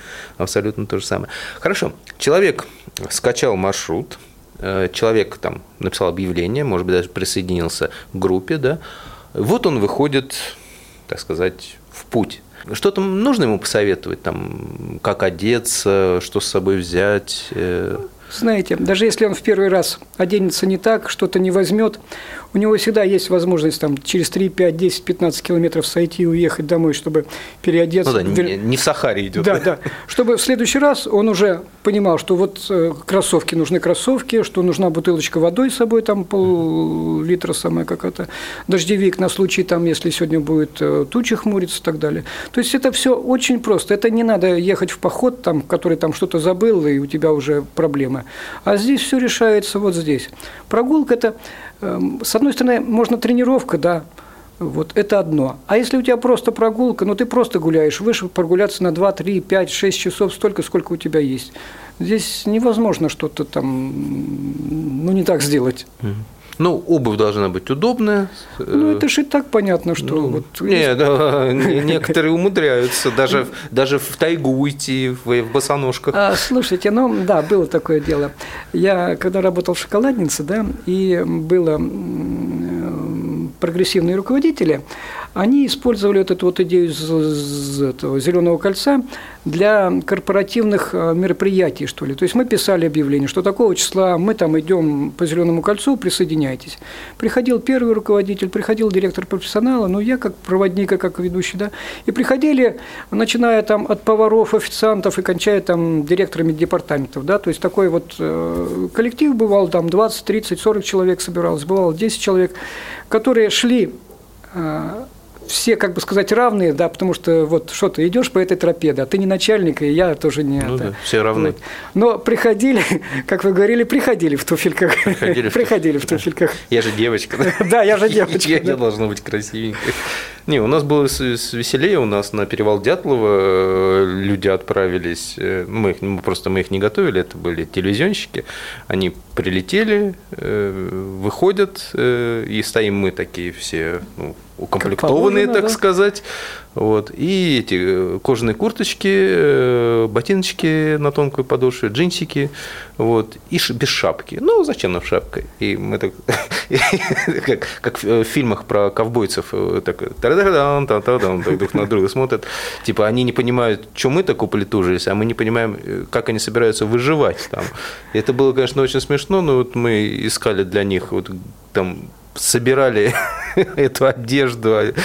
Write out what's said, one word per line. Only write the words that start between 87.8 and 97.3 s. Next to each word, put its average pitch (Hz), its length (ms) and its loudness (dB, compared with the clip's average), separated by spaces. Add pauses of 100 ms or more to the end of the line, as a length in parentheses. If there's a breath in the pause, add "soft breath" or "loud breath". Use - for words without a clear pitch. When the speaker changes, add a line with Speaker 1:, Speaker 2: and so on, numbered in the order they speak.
Speaker 2:
этого 135 320 -2
зеленого 170 360 4
кольца 220 440 2 (420 loud breath)
для 190 480 4 (140)
корпоративных, 202 880 0
э, 165 200 0
мероприятий, 180 720 0
что - 180 -8
ли. 135 100 -4
То 160 80 -2
есть 180 120 0
мы 240 100 4
писали 190 400 2
объявление, 143 420 2
что 185 140 -2
такого 196 340 2
числа 185 420 2
мы 202 160 2
там 160 240 2
идем 156 540 0
по - 140 -2
зеленому 165 360 2
кольцу, 214 360 0
присоединяйтесь. 156 800 -2 (380 loud breath)
Приходил 240 420 2